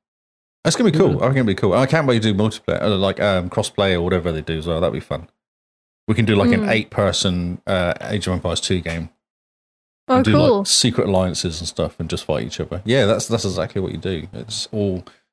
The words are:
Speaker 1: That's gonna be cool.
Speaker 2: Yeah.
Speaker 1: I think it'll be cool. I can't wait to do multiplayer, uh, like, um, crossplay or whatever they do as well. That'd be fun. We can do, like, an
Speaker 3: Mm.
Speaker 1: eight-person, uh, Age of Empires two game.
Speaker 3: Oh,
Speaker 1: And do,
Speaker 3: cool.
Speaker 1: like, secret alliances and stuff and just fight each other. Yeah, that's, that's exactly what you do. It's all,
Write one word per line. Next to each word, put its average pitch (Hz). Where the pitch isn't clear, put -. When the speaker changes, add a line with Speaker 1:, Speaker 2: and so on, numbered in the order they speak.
Speaker 1:
That's 165
gonna 226
be 151
cool. 190
Speaker 2:
Yeah. 143
Speaker 1:
I -
think 135
it'll 123
be 98
cool. 95
I 127
can't 156
wait 117
to 110
do 95
multiplayer, 104
uh, 101
like, 95
um, 92
crossplay 98
or 87
whatever 90
they 78
do 80
as 78
well. 82
That'd 78
be 64
fun. 76
We 110
can 117
do, 107
like, 240
an 226
Speaker 3:
Mm. -
Speaker 1:
eight-person, 90
uh, 90
Age 95
of 92
Empires 85
two 92
game. 82
Speaker 3:
Oh, 254
Speaker 1:
And 262
do, 214
Speaker 3:
cool. 220
Speaker 1:
like, 196
secret -
alliances 90
and 85
stuff -
and 80
just 85
fight 64
each -
other. 78
Yeah, 117
that's, 104
that's 113
exactly 92
what 92
you 78
do. 87
It's -
all, 98